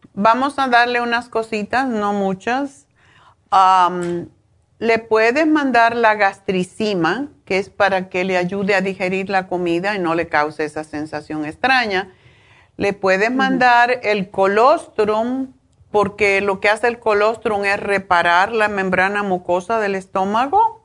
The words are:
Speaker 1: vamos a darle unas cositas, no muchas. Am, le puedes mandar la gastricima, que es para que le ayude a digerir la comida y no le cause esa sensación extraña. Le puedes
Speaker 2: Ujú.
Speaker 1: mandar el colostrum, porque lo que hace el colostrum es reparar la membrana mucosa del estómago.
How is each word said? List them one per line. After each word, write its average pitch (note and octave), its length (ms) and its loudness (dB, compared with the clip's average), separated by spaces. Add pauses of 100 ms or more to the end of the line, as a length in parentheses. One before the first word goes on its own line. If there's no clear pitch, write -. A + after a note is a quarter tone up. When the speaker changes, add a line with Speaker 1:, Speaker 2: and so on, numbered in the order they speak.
(140)
Speaker 1:
vamos B3 440 0
a C4+ 100 -2
darle A#3+ 320 2
unas A#3+ 280 -4
cositas, A3+ 600 -4
no G#3 240 -2
muchas. G#3 720 -4 (640)
Am, F3+ 800 2 (500)
le A3+ 200 2
puedes A3+ 480 2
mandar B3+ 480 2
la A3+ 200 2
gastricima, G3 1120 -2 (160)
que F#3+ 140 -2
es G3 100 -4
para F#3+ 400 0
que F#3 160 -2
le F#3+ 120 0
ayude G3 380 -2
a F#3+ 60 2
digerir F#3+ 480 -4
la F#3+ 180 -2
comida F3+ 480 -2
y G3 40 -6
no E3 160 -2
le E3 140 -4
cause D#3 360 -2
esa D3+ 200 -8
sensación D3+ 600 -10
extraña. G3+ 680 -4 (680)
Le G3+ 180 -2
puedes F#3+ 340 0
Speaker 2:
Ujú. B3+ 100 -4
Speaker 1:
mandar B3 640 2
el G3+ 280 -2
colostrum, A3+ 1160 0 (420)
porque G3+ 500 0
lo G3 200 -2
que G#3 100 2
hace A3 180 0
el A#3 100 -4
colostrum G#3+ 640 0
es G3+ 140 0
reparar F#3+ 760 0
la G#3+ 160 0
membrana F#3+ 540 -2
mucosa F#3 560 -4
del G3+ 160 -2
estómago. A#3 920 -2